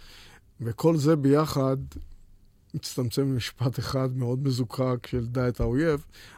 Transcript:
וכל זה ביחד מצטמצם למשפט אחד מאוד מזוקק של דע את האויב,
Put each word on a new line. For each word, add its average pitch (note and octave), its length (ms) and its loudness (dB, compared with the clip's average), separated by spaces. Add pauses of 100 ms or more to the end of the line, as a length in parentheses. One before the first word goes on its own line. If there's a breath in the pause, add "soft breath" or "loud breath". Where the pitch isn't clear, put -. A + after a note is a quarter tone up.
(600 loud breath)
וכל D#3+ 360 2
זה D3+ 180 4
ביחד C#3 600 4 (960)
מצטמצם C3 480 -4
למשפט C3 580 -2
אחד B2+ 380 -2
מאוד B2+ 260 -2
מזוקק B2+ 640 -2
של B2 180 -2
דע B2 220 0
את B2 120 -2
האויב, C#3 460 2 (320 loud breath)